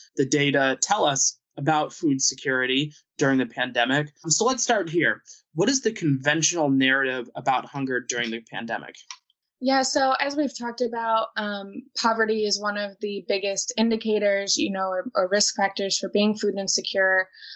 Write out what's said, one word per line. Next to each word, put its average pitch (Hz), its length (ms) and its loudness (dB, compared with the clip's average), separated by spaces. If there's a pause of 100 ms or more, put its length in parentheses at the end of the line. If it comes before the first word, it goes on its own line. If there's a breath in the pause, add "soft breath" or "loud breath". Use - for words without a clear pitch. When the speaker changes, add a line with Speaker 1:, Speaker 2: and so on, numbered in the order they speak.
(160 loud breath)
Speaker 1:
the 143 100 2
data 135 560 2
tell 202 240 2
us 139 320 0 (200)
about 151 340 0
food 139 300 0
security 131 720 0 (240 loud breath)
during 135 200 4
the 127 80 2
pandemic. 127 680 0 (100)
Um, 165 80 -2
so 214 140 2
let's 262 180 0
start 202 260 0
here. 135 320 0 (320 loud breath)
What 185 160 2
is 269 120 0
the 220 100 0
conventional 156 800 0
narrative 131 640 2
about 123 300 0
hunger 131 340 -4
during 120 320 -4
the 117 180 -6
pandemic? 110 460 -8 (680)
Speaker 2:
Yeah, 262 220 2
so 269 360 2
as 285 160 -2
we've 285 200 0
talked 233 260 -8
about, 226 460 0 (100)
um, 202 380 -6 (220)
poverty 220 460 2
is 208 180 0
one 208 160 -2
of 202 220 -4
the 202 300 -6
biggest 196 480 -2
indicators, 214 800 2
you 214 120 0
know, 190 200 -2
or, 185 260 -4
or 185 160 2
risk 202 240 2
factors 196 420 -2
for 190 120 -6
being 208 280 2
food 208 200 0
insecure, 190 720 0 (260 loud breath)